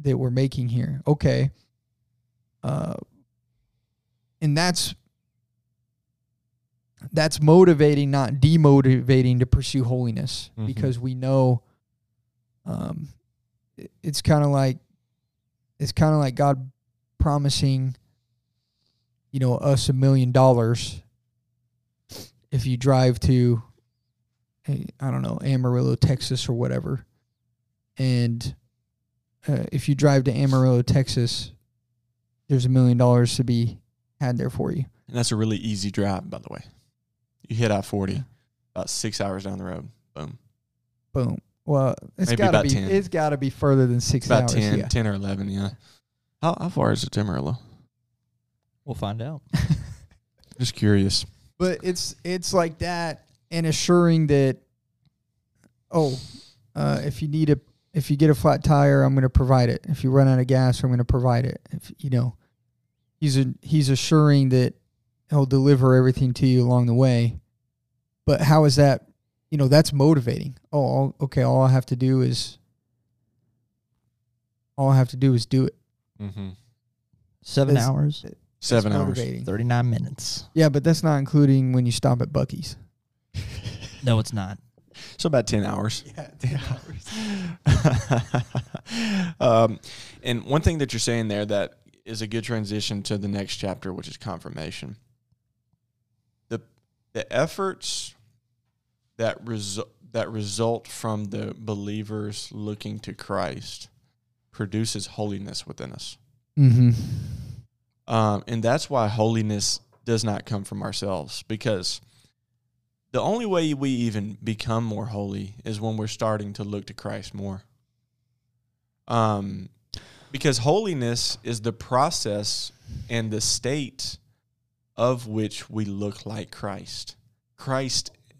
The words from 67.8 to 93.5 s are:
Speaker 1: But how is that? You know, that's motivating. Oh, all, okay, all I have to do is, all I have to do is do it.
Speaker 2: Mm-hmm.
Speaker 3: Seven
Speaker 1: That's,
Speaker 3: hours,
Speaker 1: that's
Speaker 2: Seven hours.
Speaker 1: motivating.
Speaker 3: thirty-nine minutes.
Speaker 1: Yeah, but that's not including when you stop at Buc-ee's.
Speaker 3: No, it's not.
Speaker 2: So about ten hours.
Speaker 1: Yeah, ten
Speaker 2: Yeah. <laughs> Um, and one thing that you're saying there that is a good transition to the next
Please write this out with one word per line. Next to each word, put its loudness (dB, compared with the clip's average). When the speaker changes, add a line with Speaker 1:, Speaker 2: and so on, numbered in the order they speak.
Speaker 1:
But 2
how 6
is 4
that? 4
You -4
know, 2
that's 6
motivating. 2
Oh, 0
all, 0
okay, -2
all 4
I 6
have 2
to -2
do 2
is, -2
all 0
I 6
have 4
to -12
do 2
is 0
do 0
it. -6
Speaker 2:
Mm-hmm. -10
Speaker 3:
Seven 2
Speaker 1:
That's, 2
Speaker 3:
hours, -2
Speaker 1:
that's -18
Speaker 2:
Seven 2
hours. 0
Speaker 1:
motivating. -6
Speaker 3:
thirty-nine 0
minutes. -6
Speaker 1:
Yeah, 4
but 0
that's 2
not 2
including 4
when 2
you 0
stop 0
at -4
Buc-ee's. -6
Speaker 3:
No, 2
it's -4
not. -8
Speaker 2:
So -4
about 2
ten 0
hours. -4
Speaker 1:
Yeah, -16
ten -4
Speaker 2:
Yeah. 2
<laughs> -6
Um, 2
and -6
one 0
thing 2
that -4
you're -6
saying -2
there -2
that -2
is -10
a -8
good -6
transition -6
to -4
the -6
next -6